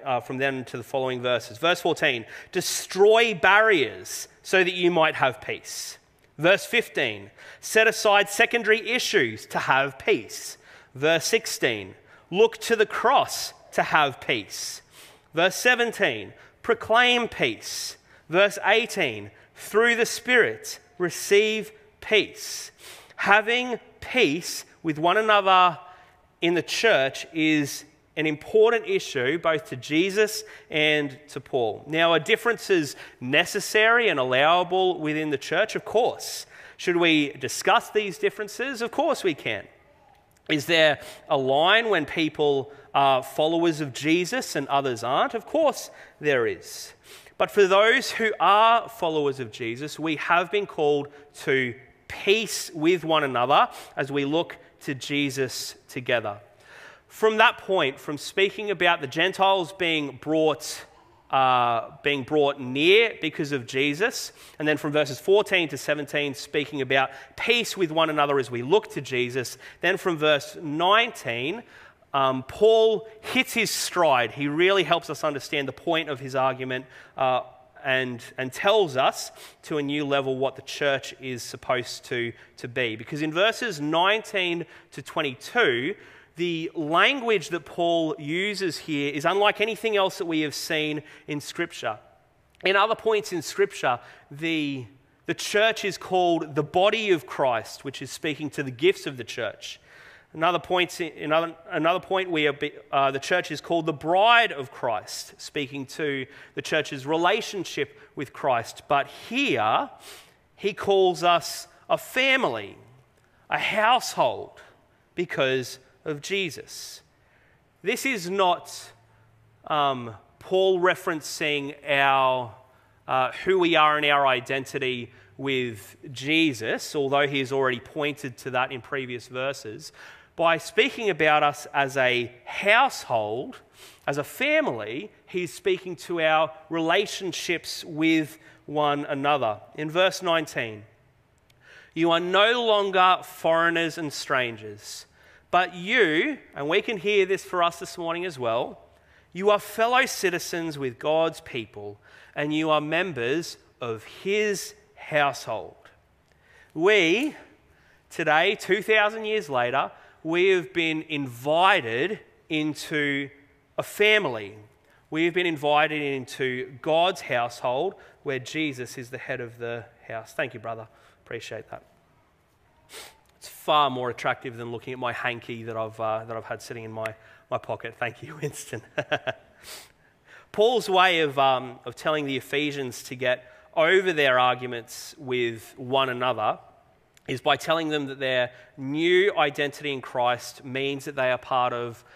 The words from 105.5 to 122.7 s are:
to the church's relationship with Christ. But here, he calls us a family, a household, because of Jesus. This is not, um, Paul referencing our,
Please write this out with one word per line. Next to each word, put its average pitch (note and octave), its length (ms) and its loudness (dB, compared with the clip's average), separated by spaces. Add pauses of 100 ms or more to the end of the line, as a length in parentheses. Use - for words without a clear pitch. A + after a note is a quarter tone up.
to C#3 380 -4 (300)
the D3+ 60 -8
church's D3 440 -4
relationship E3+ 920 -2 (160)
with C#3+ 160 -8
Christ. - 560 -2
But C#3 220 2 (200)
here, F#3+ 600 0 (640)
he G3+ 160 -4
calls F#3 540 2
us - 420 0 (220)
a E3 80 2
family, D#3 800 0 (720)
a D3 100 0
household, F#3+ 1040 0 (520)
because C3 680 -2 (240)
of D3+ 160 -6
Jesus. - 840 -8 (800)
This A#3 240 -2
is G#3 200 -4
not, F3+ 640 0 (760)
um, C3+ 480 -2 (240)
Paul F#3+ 400 2
referencing D3+ 960 -2 (120)
our, C3+ 680 2 (520)